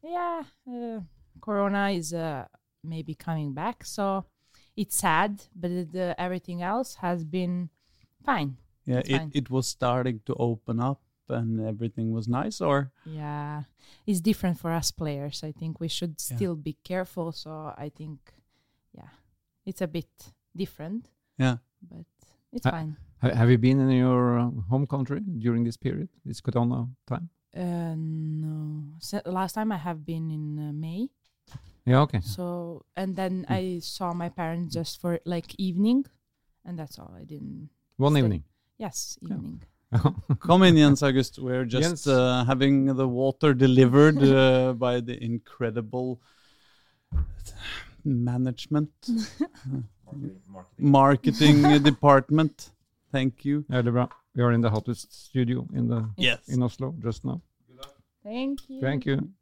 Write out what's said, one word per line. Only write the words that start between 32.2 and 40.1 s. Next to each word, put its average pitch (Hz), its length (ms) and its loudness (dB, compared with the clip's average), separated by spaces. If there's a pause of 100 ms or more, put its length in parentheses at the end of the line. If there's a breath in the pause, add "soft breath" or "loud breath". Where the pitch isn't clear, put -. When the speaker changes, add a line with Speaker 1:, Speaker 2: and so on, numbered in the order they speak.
Speaker 1:
So, 170 640 -8 (100)
and 190 200 -4
then 185 320 -4
Speaker 3:
Hmm. - 60 -2
Speaker 1:
I 185 280 -4
saw 175 320 -6
my 170 160 -6
parents 170 460 -6
just 165 260 -8
for, 170 240 -2
like, 170 320 -6
evening, 202 480 2 (600)
and 175 120 -12
that's 156 220 -14
all. - 120 -18 (100)
I - 40 -20
didn't 143 440 -14 (280)
Speaker 3:
One 143 160 4
Speaker 1:
stay. 147 60 6
Speaker 3:
evening? 104 240 2 (340)
Speaker 1:
Yes, - 440 -10
Speaker 3:
Yeah. 190 140 -8
Speaker 1:
evening. - 260 -10 (300)
Speaker 3:
<laughs> - 480 0